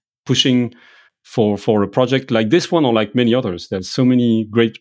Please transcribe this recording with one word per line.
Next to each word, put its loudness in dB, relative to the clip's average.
pushing 0
for, -2
for 0
a -2
project -2
like 0
this 2
one 2
or 2
like 0
many 2
others. -4
There's -8
so -2
many 2
great 0